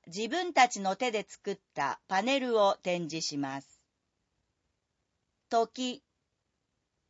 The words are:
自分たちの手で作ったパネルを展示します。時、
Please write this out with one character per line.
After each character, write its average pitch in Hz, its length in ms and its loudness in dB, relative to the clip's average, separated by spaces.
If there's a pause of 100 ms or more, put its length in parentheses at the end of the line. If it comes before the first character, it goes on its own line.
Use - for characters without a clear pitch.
自 208 200 -6
分 349 240 -2
た 247 160 6
ち 208 120 -8
の 190 140 -2
手 247 160 -2
で 208 160 -2
作 - 260 -10
っ 180 60 -8 (160)
た 139 320 -4
パ 190 140 0
ネ 269 180 2
ル 240 220 2
を 196 220 6
展 175 260 -2
示 160 180 -6
し 147 120 -6
ま 139 240 -6
す。 - 180 -20 (1700)
時、 233 540 -2 (1080)